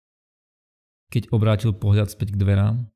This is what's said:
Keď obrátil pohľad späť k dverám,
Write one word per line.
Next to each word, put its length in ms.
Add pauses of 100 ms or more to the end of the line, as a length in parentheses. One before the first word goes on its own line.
(1120)
Keď 240
obrátil 400
pohľad 400
späť 240
k 80
dverám, 500